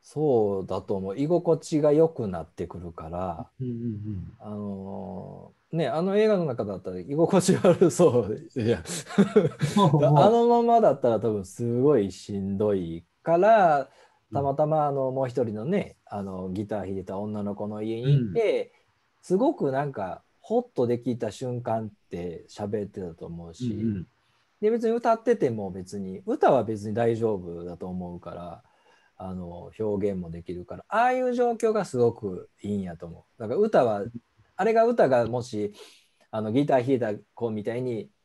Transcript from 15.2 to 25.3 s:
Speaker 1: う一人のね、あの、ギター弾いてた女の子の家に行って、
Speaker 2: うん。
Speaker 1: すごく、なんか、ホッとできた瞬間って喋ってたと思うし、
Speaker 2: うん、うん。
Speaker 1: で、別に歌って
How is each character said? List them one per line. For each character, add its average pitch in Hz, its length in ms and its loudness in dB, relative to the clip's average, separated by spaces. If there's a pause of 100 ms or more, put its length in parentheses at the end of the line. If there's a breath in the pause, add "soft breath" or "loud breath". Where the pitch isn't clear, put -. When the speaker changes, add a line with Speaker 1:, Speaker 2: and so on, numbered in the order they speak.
Speaker 1:
う 127 40 -4
一 123 160 0
人 110 100 -4
の 107 120 -8
ね、 190 300 -4 (100)
あ 101 160 -8
の、 95 280 -8
ギ 104 160 -4
タ 107 100 -4
ー - 40 -4
弾 95 120 -8
い - 20 -6
て 92 100 -6
た 95 140 -8
女 107 240 -6
の 101 120 -4
子 104 140 -8
の 107 140 -8
家 113 180 -6
に 131 120 2
行 120 180 2
っ - 20 -8
て、 185 320 0
Speaker 2:
う - 40 -14
ん。 - 20 -20 (500 soft breath)
Speaker 1:
す - 160 -2
ご 269 180 2
く、 135 180 -2
な 135 120 -2
ん 143 80 -8
か、 95 300 -8 (180)
ホ 233 200 -2
ッ 240 140 -10
と 127 120 2
で 120 140 0
き 120 180 -4
た 113 120 -4
瞬 123 300 -8
間 113 280 -4
っ - 20 -10 (180)
て 87 400 -8
喋 104 360 -6
っ - 20 -10
て 98 160 -10
た 85 120 -10
と - 120 -14
思 85 220 -12
う 85 40 -18
し、 123 200 -6
Speaker 2:
う 101 40 -6
ん、 104 40 -6
う 110 40 -4 (160)
ん。 - 60 -10 (560)
Speaker 1:
で、 208 80 4
別 226 180 0
に 226 60 2
歌 233 200 2
っ 226 80 -6
て 247 140 2